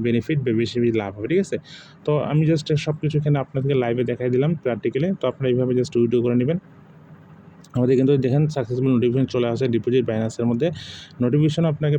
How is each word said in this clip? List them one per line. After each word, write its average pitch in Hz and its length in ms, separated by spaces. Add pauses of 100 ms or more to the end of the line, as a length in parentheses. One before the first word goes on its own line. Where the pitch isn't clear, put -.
বেনিফিট 117 380
বা 123 60 (120)
বেশি, 113 200
বেশি 117 200
লাভ 98 140
হবে, 104 160
ঠিক 190 120
আছে? 117 120 (500)
তো 151 60 (180)
আমি 151 200
just 156 180 (180)
সব 156 160
কিছু 151 180
এখানে 147 240
আপনাদেরকে 139 380
লাইভে 120 280
দেখাই 123 240
দিলাম 139 160 (140)
প্র্যাকটিক্যালি। 123 440 (120)
তো - 100
আপনারা 131 220
এইভাবে 127 260
just 120 220
উইথড্র 120 240
করে 120 160
নেবেন। 151 180 (1200)
আমাদের 123 240
কিন্তু 135 120 (120)
দেখেন 135 180 (120)
সাকসেসফুল 131 420
নোটিফিকেশন 123 380
চলে 120 200
আসে 120 100 (100)
ডিপোজিট 120 360
Binance-এর 113 400
মধ্যে, 120 180 (540)
নোটিফিকেশন 147 500
আপনাকে 147 260